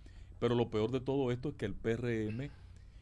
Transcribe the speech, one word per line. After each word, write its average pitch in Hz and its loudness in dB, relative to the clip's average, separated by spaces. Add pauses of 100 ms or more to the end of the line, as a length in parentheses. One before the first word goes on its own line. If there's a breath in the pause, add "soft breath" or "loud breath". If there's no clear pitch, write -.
(400 soft breath)
Pero 120 6
lo 120 4
peor 110 2
de 127 0
todo 135 2
esto 123 -2
es - -6
que 117 -2
el 95 -2
P - 2
R 113 0
M 127 -4 (520 soft breath)